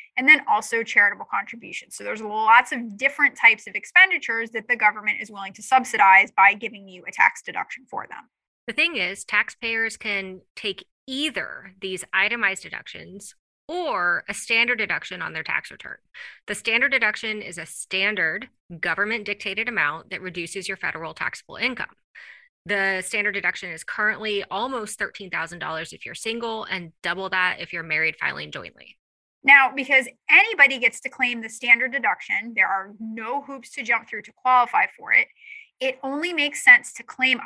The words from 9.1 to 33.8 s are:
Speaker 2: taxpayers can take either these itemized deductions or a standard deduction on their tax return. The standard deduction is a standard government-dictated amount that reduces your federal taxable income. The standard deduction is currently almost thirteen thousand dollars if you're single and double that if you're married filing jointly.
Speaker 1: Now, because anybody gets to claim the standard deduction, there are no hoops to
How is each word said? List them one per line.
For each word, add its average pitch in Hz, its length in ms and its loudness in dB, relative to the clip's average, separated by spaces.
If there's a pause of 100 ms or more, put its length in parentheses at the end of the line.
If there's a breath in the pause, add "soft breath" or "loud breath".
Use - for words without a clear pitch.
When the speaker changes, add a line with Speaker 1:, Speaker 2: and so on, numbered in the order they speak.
Speaker 2:
taxpayers 226 760 0
can 190 420 -6 (160)
take - 300 -8 (200)
either 254 760 -6
these 185 200 -6 (120)
itemized 202 480 0
deductions 170 720 -14 (340)
or 208 600 0
a 208 60 -4
standard 233 440 0
deduction 180 440 -4
on 160 100 -8
their 160 100 -8
tax - 300 -4
return. - 240 -16 (500 loud breath)
The 208 80 -4
standard 240 360 0
deduction 220 520 0
is 170 160 -14
a 165 80 -12
standard 190 800 -2 (300)
government-dictated 208 920 -4
amount 160 420 -2
that 180 120 -10
reduces 180 460 -8
your 190 80 -6
federal 160 380 -8
taxable - 420 -8
income. 240 320 -4 (760 loud breath)
The 190 400 -2
standard 208 280 -2
deduction 185 380 -4
is 160 120 -14
currently 208 680 -2
almost 220 460 -6
thirteen 196 320 -8
thousand 165 280 -6
dollars 160 340 -8
if - 140 -16
you're 165 100 -12
single 226 480 -6
and 175 280 -8 (100)
double 185 280 -4
that 180 300 0
if - 120 -10
you're 170 120 -8
married 156 360 0
filing 147 320 -6
jointly. - 440 -14 (460)
Speaker 1:
Now, 269 320 8
because 269 340 0 (220)
anybody 302 480 6
gets 233 220 -2
to 262 80 -10
claim 240 340 -4
the 220 60 -10
standard 240 440 0
deduction, 220 640 -4
there - 140 2
are 196 320 -4
no 226 420 -6
hoops 269 320 -14
to 277 80 -10